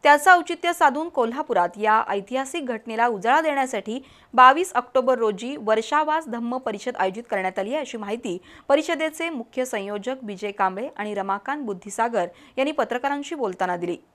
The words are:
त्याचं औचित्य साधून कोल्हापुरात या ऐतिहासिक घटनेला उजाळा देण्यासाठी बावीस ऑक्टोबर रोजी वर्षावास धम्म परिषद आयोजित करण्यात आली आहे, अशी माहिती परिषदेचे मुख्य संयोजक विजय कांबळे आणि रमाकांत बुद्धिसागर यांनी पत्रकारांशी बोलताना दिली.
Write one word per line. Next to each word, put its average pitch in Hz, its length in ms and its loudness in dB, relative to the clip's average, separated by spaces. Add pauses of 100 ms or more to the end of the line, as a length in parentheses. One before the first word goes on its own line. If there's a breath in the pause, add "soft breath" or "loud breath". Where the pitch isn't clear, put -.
त्याचं 294 280 8
औचित्य 349 420 4
साधून 302 360 2
कोल्हापुरात 233 680 0
या 214 300 4
ऐतिहासिक 262 580 -6
घटनेला 226 420 -2
उजाळा 233 340 2
देण्यासाठी 262 580 -2 (340 loud breath)
बावीस 269 420 8
ऑक्टोबर 247 420 2
रोजी 220 420 -2
वर्षावास 294 680 0
धम्म 233 300 -6
परिषद 247 380 -6
आयोजित 190 340 -2
करण्यात 185 300 -2
आली 202 140 -4
आहे, 302 80 -2
अशी 247 160 -10
माहिती 208 400 -6 (300 loud breath)
परिषदेचे 320 600 0
मुख्य 254 360 -6
संयोजक 214 580 -8
विजय 208 280 -8
कांबळे 196 360 -2 (100)
आणि 208 180 -6
रमाकांत 202 500 -4
बुद्धिसागर 208 600 -2 (320 loud breath)
यांनी 277 140 0
पत्रकारांशी 277 640 -4
बोलताना 185 420 -2
दिली. 175 200 -4 (180)